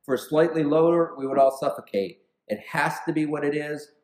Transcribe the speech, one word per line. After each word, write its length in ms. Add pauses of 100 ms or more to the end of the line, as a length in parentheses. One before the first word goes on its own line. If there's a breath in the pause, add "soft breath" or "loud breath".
If 60
we're 100
slightly 460
lower, 520
we 100
would 140
all 120
suffocate. 720 (240)
It 120
has 460
to 80
be 120
what 200
it 100
is 360 (120)